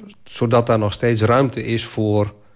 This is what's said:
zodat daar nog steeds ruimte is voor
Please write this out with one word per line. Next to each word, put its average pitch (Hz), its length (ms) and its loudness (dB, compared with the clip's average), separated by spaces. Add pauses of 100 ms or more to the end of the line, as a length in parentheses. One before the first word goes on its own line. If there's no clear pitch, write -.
(240)
zodat 117 440 0
daar 117 120 2
nog 104 140 -2
steeds 120 280 0
ruimte 117 420 2
is 113 220 -4
voor 104 480 -2 (220)